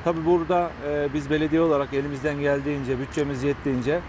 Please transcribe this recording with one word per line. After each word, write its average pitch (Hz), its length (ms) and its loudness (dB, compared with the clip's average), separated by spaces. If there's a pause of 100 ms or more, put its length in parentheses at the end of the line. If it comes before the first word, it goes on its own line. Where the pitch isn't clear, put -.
Tabii 165 220 0
burada, 175 460 2 (180)
e, 147 240 0
biz 143 160 -4
belediye 156 320 2
olarak 139 320 2
elimizden 143 460 -2
geldiğince, 143 600 0
bütçemiz 139 440 -2
yettiğince 139 640 0